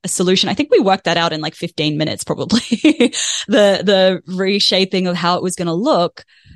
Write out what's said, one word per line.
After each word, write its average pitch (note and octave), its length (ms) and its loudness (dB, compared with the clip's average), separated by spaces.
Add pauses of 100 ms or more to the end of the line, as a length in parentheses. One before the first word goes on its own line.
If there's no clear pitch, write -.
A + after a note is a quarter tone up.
a F#3+ 40 -8
solution. F#3 400 0
I - 60 -2
think D4 160 -2
we A4+ 100 8
worked F#3+ 240 2
that E3+ 120 0
out E3+ 160 0
in, D3+ 80 -6
like, D3+ 140 -8
fifteen D3+ 420 -4
minutes, - 280 -4
probably, F3 360 -2
<laughs> - 100 -8 (800)
the, G3+ 360 4
the F#3+ 420 2
reshaping F#3+ 800 -2
of F3 100 -2
how F3 200 0
it - 60 -4
was F3+ 140 -6
gonna F3 180 -4
look. F3+ 500 -2 (320)